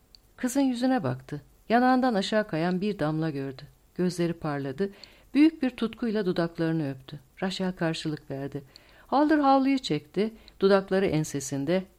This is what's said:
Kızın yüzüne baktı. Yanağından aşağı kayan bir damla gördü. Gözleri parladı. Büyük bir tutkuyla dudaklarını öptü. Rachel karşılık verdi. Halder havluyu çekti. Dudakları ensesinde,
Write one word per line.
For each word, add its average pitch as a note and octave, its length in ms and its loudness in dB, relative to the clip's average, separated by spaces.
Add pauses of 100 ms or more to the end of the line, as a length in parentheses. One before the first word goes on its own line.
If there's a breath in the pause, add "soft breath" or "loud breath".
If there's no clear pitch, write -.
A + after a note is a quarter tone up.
(380)
Kızın C4 240 -2
yüzüne B3+ 420 0
baktı. C3 380 -6 (280)
Yanağından B3+ 440 4
aşağı G#3 340 0
kayan F3 340 -2
bir G3 180 -4
damla D#3 300 -2
gördü. C3+ 320 -8 (340)
Gözleri F3 380 0
parladı. C#3+ 560 -4 (440 loud breath)
Büyük D#4 300 4
bir B3+ 60 0
tutkuyla A3+ 560 -4
dudaklarını E3 640 0
öptü. C3+ 280 -16 (240)
Rachel F#3 280 -4
karşılık D#3+ 600 -4
verdi. C#3 320 -8 (440 soft breath)
Halder D4+ 300 4
havluyu C4+ 420 4
çekti. F#3+ 540 -4 (260 loud breath)
Dudakları G3 460 4
ensesinde, D3+ 800 -2 (160)